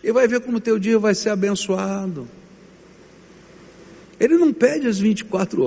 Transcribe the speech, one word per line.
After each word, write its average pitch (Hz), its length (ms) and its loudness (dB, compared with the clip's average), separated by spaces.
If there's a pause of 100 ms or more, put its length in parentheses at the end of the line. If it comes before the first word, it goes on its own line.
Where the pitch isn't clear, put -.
E 202 80 -2
vai 240 160 4
ver 240 140 0
como 247 160 -4
o 220 40 -2
teu 220 180 0
dia 220 200 2
vai 208 160 2
ser 214 160 -2
abençoado. 190 960 -4 (1900)
Ele 294 180 4
não 330 160 4
pede 277 340 0
as 214 120 -2
vinte 202 220 0
e - 40 -12
quatro - 420 -4